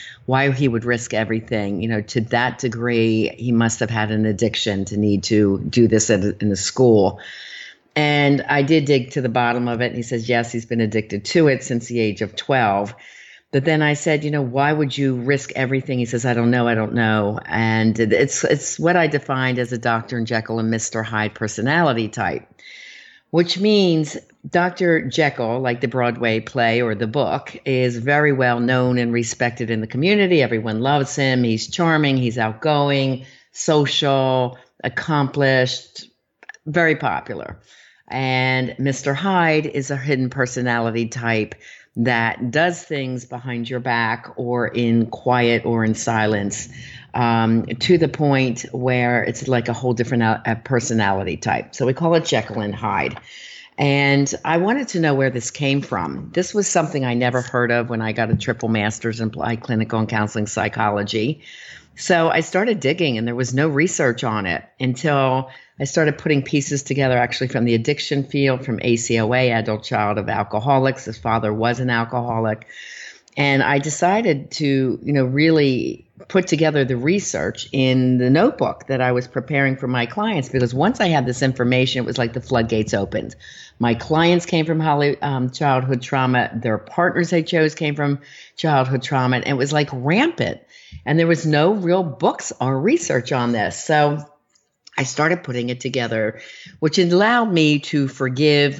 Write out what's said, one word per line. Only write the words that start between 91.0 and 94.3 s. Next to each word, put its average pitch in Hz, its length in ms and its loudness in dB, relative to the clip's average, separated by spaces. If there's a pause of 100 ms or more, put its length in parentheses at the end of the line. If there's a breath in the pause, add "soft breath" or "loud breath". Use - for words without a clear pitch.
And 147 120 2
there 165 80 4
was 165 200 2
no 156 260 4
real 185 320 0
books 160 560 -2
or 131 180 0
research 151 540 0
on 120 200 0
this. 101 300 -2
So 151 360 2 (800)